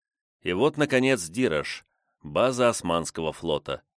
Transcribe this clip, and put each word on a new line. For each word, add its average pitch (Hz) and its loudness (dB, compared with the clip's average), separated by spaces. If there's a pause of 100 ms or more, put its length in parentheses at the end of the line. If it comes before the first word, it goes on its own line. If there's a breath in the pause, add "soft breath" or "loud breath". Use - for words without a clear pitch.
(420)
И 87 0
вот, 120 2
наконец, 131 2
Дирош, 90 -2 (360)
база 120 2
Османского 85 -2
флота. 73 -4 (160)